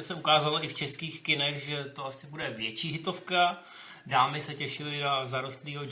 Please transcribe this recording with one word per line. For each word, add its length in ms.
se 120
ukázalo 500
i 40
v 60
českých 480
kinech, 420
že 200
to 220
asi 220
bude 220
větší 420
hitovka. 680
Dámy 360
se 120
těšily 480
na 260
zarostlýho 640